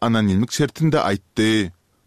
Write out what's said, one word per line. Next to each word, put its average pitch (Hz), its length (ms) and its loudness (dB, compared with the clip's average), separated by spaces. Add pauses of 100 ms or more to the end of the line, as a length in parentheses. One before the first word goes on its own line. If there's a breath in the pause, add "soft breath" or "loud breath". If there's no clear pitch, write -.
anonimlik 110 500 0
şertinde 156 460 -2
aýtdy. 104 720 -2 (360)